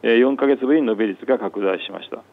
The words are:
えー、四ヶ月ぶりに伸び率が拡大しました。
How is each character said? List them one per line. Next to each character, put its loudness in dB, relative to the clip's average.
え 4
ー、 6
四 4
ヶ 0
月 0
ぶ 4
り 4
に 0
伸 0
び -2
率 -8
が 0
拡 -8
大 -2
し -12
ま -12
し -18
た。 -12